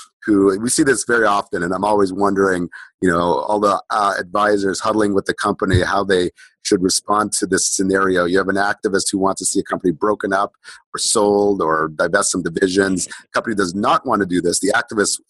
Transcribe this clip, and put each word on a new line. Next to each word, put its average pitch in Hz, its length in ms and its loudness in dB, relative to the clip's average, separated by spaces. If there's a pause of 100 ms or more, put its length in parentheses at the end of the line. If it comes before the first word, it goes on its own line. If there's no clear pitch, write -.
(240)
who, 98 360 4
we 120 80 -4
see 160 140 2
this 131 220 2
very 117 220 2
often, 101 360 -2
and 87 100 -2
I'm 92 120 -2
always 101 280 2
wondering, 95 560 0 (320)
you 92 100 2
know, 87 300 2
all 104 200 -2
the, 101 300 2
uh, 101 280 0
advisors 101 640 0
huddling 107 340 0
with 95 120 0
the - 80 -2
company, 95 480 0
how 98 220 0
they 90 260 2 (320)
should 95 200 2
respond 104 500 0
to - 140 -2
this 90 200 0
scenario. 95 600 2
You 87 100 0
have 95 120 0
an 98 80 0
activist 98 540 -2
who 101 60 -2
wants 95 220 0
to 92 80 -6
see - 140 -2
a - 20 2
company - 280 -4
broken 98 440 -2
up 101 180 -2 (420)
or - 40 -8
sold 101 640 2
or 80 260 0
divest 87 420 -2
some 92 120 -2
divisions. 92 640 0
The - 60 -16 (200)
company 117 240 -4
does 92 180 -2
not 131 320 -2
want 110 140 0
to 101 60 0
do 87 160 0
this. 87 180 0
The 98 140 0
activist, 113 440 -2 (120)